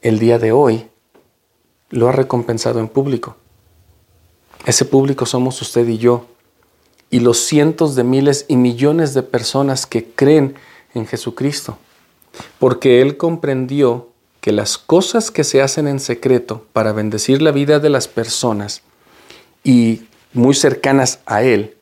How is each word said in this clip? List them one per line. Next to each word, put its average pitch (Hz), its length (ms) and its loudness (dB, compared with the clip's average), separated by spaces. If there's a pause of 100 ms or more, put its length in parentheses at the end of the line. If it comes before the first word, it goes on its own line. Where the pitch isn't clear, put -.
el 110 180 0
día 117 200 4
de 110 140 0
hoy, 117 360 2 (1000)
lo 120 180 0
ha 127 40 2
recompensado 120 680 -2
en 110 80 -6
público. 135 480 -4 (1300)
Ese - 220 0
público 135 400 0
somos 127 340 -4
usted 120 260 -2
y 117 120 -2
yo, 120 260 2 (880)
y 123 100 0
los 120 200 4
cientos 156 540 0
de 127 100 0
miles 135 440 0
y 139 80 2
millones 135 560 0
de 131 100 0
personas 131 640 -4
que - 220 -6
creen 139 480 2 (400)
en 113 120 -6
Jesucristo, 123 720 -8 (840)
porque 123 440 4
Él 143 160 0
comprendió 139 920 -2 (320)
que 107 120 -2
las 104 260 -2
cosas 190 520 0
que 151 140 -2
se 139 160 2
hacen 143 280 -2
en 139 120 -4
secreto 123 720 -2
para 110 200 -2
bendecir 107 500 -2
la 156 80 4
vida 143 300 2
de 151 100 2
las 135 180 -2
personas 110 720 -4 (840)
y 113 440 2 (260)
muy 127 220 2
cercanas 135 720 0
a 107 160 0
Él - 400 0